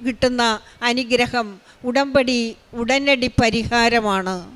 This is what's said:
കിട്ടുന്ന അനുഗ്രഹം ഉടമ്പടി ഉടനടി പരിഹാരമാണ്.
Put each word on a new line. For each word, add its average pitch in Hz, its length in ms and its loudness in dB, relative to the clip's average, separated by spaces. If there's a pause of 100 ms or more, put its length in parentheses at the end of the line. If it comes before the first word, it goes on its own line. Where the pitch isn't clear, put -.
കിട്ടുന്ന 247 360 0 (460)
അനുഗ്രഹം 240 580 0 (420)
ഉടമ്പടി 262 520 2 (400)
ഉടനടി 262 480 0 (100)
പരിഹാരമാണ്. 226 960 2 (220)